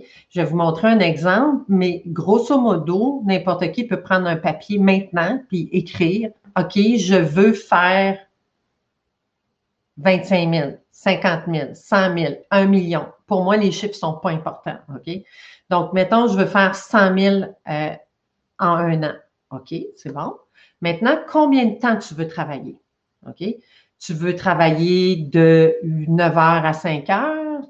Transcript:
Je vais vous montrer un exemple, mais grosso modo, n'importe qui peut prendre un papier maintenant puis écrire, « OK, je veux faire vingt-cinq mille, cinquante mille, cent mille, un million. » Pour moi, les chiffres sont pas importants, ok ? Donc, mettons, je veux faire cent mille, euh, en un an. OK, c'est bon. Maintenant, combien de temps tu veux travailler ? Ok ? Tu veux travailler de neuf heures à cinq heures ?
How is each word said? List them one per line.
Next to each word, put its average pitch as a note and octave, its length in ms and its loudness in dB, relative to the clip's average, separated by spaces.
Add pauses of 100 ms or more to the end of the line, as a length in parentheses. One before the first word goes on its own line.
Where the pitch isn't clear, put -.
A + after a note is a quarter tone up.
(300)
Je F3 100 -4
vais D#3+ 40 0
vous D3+ 120 -4
montrer E3 320 0
un A3+ 100 4
exemple, F#3 720 0
mais F3+ 380 0
grosso G#3+ 540 0
modo, G#3+ 640 0
n'importe G3 460 -2
qui A#3 160 -6
peut F3+ 160 -6
prendre F#3 240 0
un E3 100 -2
papier F3 440 -4
maintenant F#3+ 680 0
puis E3 240 -4
écrire, « F#3 580 -2 (280)
OK, - 160 -4
je G3+ 400 2
veux F3+ 380 4
faire G3 640 2 (1800)
vingt-cinq F3+ 520 0
mille, D3 320 -2 (100)
cinquante F3 560 -2
mille, D#3 280 -4
cent F#3+ 380 0
mille, D3+ 380 -4
un G3 160 2
million. » E3+ 400 0 (200)
Pour F#3 180 0
moi, G3+ 120 2
les G#3 140 2
chiffres G#3 240 -8
sont D#3+ 200 -6
pas E3+ 160 -6
importants, - 500 -10 (140)
ok ? D#3+ 200 -12 (560)
Donc, F3 220 -2
mettons, F#3+ 340 2
je G3 100 0
veux F#3+ 100 2
faire G3 280 2
cent G3 380 2
mille, G3 420 0 (160)
euh, D3+ 200 -4 (680)
en F3 160 0
un E3 300 0
an. C#3+ 100 -6 (380)
OK, C3 200 -16 (220)
c'est - 180 -16
bon. D#3+ 220 -10 (480)
Maintenant, G#3+ 340 0 (140)
combien C4+ 360 4
de G#3+ 120 -2
temps A3+ 180 0
tu - 180 -12
veux D#3+ 120 -6
travailler ? C#3+ 500 -10 (500)
Ok ? D3 200 -12 (540)
Tu - 120 -12
veux E3+ 220 -4
travailler F3 800 2
de D#3+ 580 6 (340)
neuf E3 280 2
heures E3 300 4
à D#3 80 0
cinq D3+ 340 -6
heures ? C#4+ 320 -2 (300)